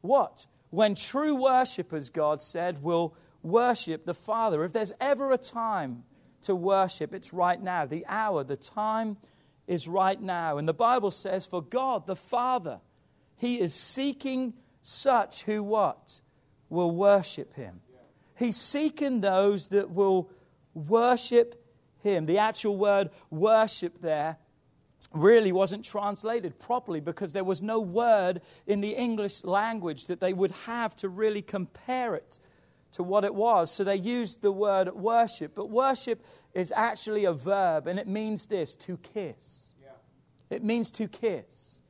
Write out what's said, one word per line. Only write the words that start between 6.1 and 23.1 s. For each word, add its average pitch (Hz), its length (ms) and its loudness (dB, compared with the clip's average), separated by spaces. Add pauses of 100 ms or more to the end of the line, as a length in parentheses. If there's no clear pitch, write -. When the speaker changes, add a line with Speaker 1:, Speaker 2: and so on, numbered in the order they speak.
Speaker 1:
to 190 140 -2
worship, 185 580 0
it's - 180 -14
right 175 300 0
now. 180 240 -2
The 160 220 -8
hour, 202 340 -2
the 135 140 -6
time 214 640 -4 (500)
is 175 180 -4
right 190 340 2
now. 170 380 -2
And 151 80 -2
the 160 80 0
Bible 233 380 2
says, 190 340 -6
"For 180 160 -6
God 247 440 -2
the 185 100 -6
Father, 240 640 -2 (560)
he 240 240 -2
is 170 120 0
seeking 262 840 -4 (260)
such - 640 0
who" 214 180 0
what? 202 580 0 (480)
"Will 170 220 2
worship 185 640 2
him." 92 280 -14 (520)
He's 240 220 -2
seeking 285 640 -2
those 196 480 2
that 196 220 2
will 190 400 2 (440)
worship 233 880 2 (340)
him. 180 280 0
The 170 120 2
actual 214 380 0
word 196 340 2 (200)